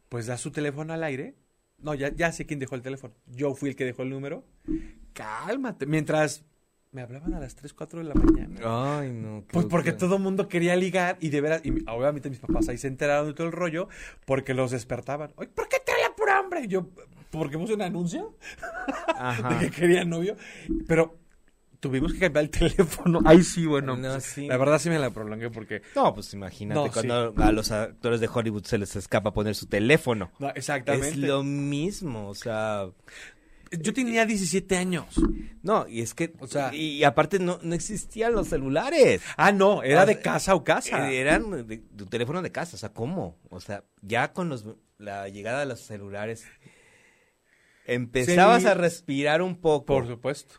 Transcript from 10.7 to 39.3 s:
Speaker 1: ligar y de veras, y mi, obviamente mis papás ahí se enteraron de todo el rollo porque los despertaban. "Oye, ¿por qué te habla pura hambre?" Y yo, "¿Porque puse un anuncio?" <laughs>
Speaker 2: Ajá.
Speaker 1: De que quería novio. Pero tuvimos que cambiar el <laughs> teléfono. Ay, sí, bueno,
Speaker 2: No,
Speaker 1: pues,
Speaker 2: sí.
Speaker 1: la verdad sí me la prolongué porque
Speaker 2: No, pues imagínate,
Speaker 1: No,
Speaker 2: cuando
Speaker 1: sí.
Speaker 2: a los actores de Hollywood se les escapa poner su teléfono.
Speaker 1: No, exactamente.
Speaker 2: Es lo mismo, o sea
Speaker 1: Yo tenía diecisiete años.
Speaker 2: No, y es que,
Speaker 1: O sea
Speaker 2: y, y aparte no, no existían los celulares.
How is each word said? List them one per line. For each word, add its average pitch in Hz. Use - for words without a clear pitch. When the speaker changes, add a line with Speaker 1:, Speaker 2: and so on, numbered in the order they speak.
Speaker 1:
ligar 180
y 160
de 143
veras, 156
y 160
mi, 107
obviamente 135
mis 127
papás -
ahí 123
se 139
enteraron 147
de 151
todo 165
el 165
rollo 175
porque 135
los 127
despertaban. 131
"Oye, -
¿por -
qué 539
te -
habla -
pura 403
hambre?" 370
Y -
yo, 185
"¿Porque 156
puse 214
un 208
anuncio?" 180
<laughs> -
Speaker 2:
Ajá. 123
Speaker 1:
De 165
que 156
quería 175
novio. 170
Pero 165
tuvimos 135
que -
cambiar 151
el 143
<laughs> -
teléfono. 165
Ay, 165
sí, 170
bueno, 139
Speaker 2:
No, 131
Speaker 1:
pues, 135
Speaker 2:
sí. 143
Speaker 1:
la 131
verdad 143
sí 151
me 160
la 131
prolongué 107
porque 110
Speaker 2:
No, 220
pues 101
imagínate, 104
Speaker 1:
No, 135
Speaker 2:
cuando 117
Speaker 1:
sí. 107
Speaker 2:
a 107
los 107
actores 113
de 110
Hollywood 110
se 113
les 101
escapa 104
poner 107
su -
teléfono. 113
Speaker 1:
No, 139
exactamente. 139
Speaker 2:
Es 160
lo 139
mismo, 143
o 101
sea 107
Speaker 1:
Yo 156
tenía 233
diecisiete 190
años. 180
Speaker 2:
No, 185
y 113
es 113
que, 165
Speaker 1:
O 135
sea 135
Speaker 2:
y, 151
y 147
aparte 156
no, 175
no 170
existían 214
los 190
celulares. 160